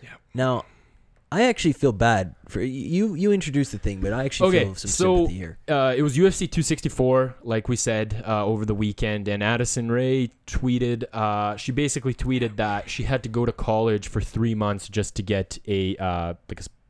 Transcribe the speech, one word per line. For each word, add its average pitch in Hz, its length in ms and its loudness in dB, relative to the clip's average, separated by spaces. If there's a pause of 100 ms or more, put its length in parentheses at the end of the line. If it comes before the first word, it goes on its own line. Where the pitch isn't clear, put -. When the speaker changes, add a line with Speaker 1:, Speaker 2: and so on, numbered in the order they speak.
(360)
Speaker 1:
Now, 127 280 0 (640)
I 208 140 4
actually 226 280 2
feel 135 200 2
bad 101 420 2 (140)
for - 120 -6
y-, 110 60 -2
you. 165 480 0
You 196 180 2
introduced 143 400 0
the 104 60 -6
thing, 98 220 -4
but 98 120 0
I 127 120 -2
actually 180 320 2
Speaker 2:
Okay, 143 100 4
Speaker 1:
feel 95 80 -4
some - 160 -8
Speaker 2:
so, 185 260 4
Speaker 1:
sympathy 170 220 2
here. 82 200 -10 (100)
Speaker 2:
uh, 135 280 4
it 139 60 2
was 143 140 2
U 180 100 8
F 190 80 6
C 185 120 -2
two - 160 0
sixty-four, 131 800 2
like 113 260 -2
we 120 80 0
said, 110 500 -2
uh, 107 180 0
over 107 200 0
the 107 100 0
weekend, 104 540 -2
and 104 140 -2
Addison 117 480 0
Rae 127 400 0 (160)
tweeted. 120 640 0
Uh, 104 440 -2
she 127 160 -6
basically 135 420 -2
tweeted 120 420 -2
that 104 340 -2
she - 140 -6
had 127 200 0
to - 40 -8
go 120 180 0
to 117 60 0
college 110 560 0
for 110 120 -4
three 113 340 0
months 104 340 -2
just 101 280 -4
to 107 60 -4
get 95 440 -2
a, 98 300 0
uh, 87 380 -4 (140)
like - 100 -10
a - 40 -14
s-, - 60 -14 (220)